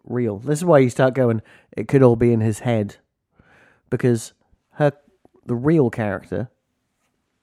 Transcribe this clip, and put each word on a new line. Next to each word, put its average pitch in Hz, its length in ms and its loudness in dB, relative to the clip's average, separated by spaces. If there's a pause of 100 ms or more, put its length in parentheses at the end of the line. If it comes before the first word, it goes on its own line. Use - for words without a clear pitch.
real. 113 360 -4
This 143 200 -4
is 180 60 -6
why 160 140 6
you 127 100 4
start 131 240 0
going, 120 300 0 (340)
"It 110 100 -8
could 139 140 2
all 120 140 6
be 120 180 2
in 113 80 0
his 110 180 -2
head," 110 380 -4 (960)
because 120 420 -2 (380)
her, 147 220 -2 (520)
the 123 100 -4
real 135 360 2
character, 101 580 -8 (920)